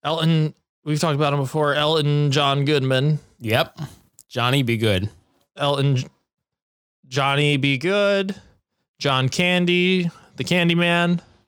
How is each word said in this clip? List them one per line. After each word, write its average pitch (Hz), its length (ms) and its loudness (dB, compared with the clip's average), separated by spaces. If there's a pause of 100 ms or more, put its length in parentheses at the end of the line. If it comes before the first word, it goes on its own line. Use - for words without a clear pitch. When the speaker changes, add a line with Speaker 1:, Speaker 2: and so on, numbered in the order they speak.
Speaker 1:
Elton, 160 520 0 (320)
we've 151 160 -2
talked 160 140 0
about 143 180 0
him 143 60 0
before, 143 360 -2
Elton 147 560 0
John 139 320 0
Goodman. 139 560 0 (220)
Speaker 2:
Yep. 117 380 -2 (500)
Johnny 123 340 0
Be 117 140 0
Good. 104 320 0 (480)
Speaker 1:
Elton 139 400 0
J-, 127 100 -4 (1000)
Johnny 139 480 0
Be 139 200 0
Good. 196 560 -2 (680)
John 131 280 0
Candy, 180 840 0 (280)
the 131 80 -6
Candy 170 300 2
Man. 175 460 0 (260)